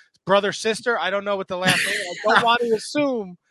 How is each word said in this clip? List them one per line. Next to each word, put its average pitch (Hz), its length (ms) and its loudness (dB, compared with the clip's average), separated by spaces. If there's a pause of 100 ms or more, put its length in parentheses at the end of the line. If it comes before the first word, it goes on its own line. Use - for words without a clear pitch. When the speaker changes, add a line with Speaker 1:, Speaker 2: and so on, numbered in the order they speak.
(240)
Speaker 1:
brother, 196 280 4
sister. 226 460 -2
I 170 120 -2
don't 196 140 -4
know 202 120 -2
what 190 120 -8
the 185 100 -6
last 185 260 2
name 196 100 -2
is. 180 240 -6 (100)
I 220 60 4
don't 220 100 6
Speaker 2:
<laughs> - 0 -
Speaker 1:
want 233 160 2
to 233 140 0
assume. 226 640 -4 (120)